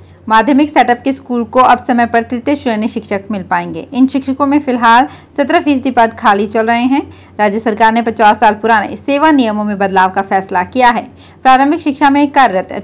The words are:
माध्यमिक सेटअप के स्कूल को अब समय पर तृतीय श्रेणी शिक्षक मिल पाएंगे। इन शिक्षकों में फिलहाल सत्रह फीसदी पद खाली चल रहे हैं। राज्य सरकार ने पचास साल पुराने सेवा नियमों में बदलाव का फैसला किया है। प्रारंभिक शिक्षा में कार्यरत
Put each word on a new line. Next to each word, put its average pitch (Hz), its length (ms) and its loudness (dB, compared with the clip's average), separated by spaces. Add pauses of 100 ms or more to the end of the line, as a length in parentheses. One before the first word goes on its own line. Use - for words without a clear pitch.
(280)
माध्यमिक 254 420 2
सेटअप 240 340 0
के 269 80 -2
स्कूल 240 340 -6
को 254 160 0
अब 240 160 4
समय 240 280 -2
पर 233 160 0
तृतीय 254 340 -4
श्रेणी 226 320 -4
शिक्षक 208 420 -8
मिल 196 120 -8
पाएंगे। 175 500 -6
इन 262 140 2
शिक्षकों 269 400 -2
में 285 140 2
फिलहाल 240 460 2 (300)
सत्रह 294 240 0
फीसदी 269 300 -2
पद 233 280 0
खाली 208 280 0
चल 220 200 -2
रहे 233 180 0
हैं। 269 160 0 (380)
राज्य 214 220 0
सरकार 220 320 0
ने 233 100 0
पचास 220 380 2
साल 214 140 4
पुराने 214 420 -2
सेवा 285 340 0
नियमों 220 340 0
में 208 140 -4
बदलाव 190 320 0
का 196 120 -4
फैसला 190 420 -2
किया 240 260 0
है। 233 120 -2 (400)
प्रारंभिक 269 380 4
शिक्षा 269 300 0
में 285 200 2
कार्यरत 202 420 0 (120)